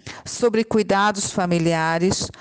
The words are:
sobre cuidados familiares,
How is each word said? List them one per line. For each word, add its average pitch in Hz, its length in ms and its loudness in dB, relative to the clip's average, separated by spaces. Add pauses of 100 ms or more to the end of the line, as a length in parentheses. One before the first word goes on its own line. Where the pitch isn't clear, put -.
(240)
sobre 226 400 0
cuidados 202 680 0
familiares, 170 1000 0 (100)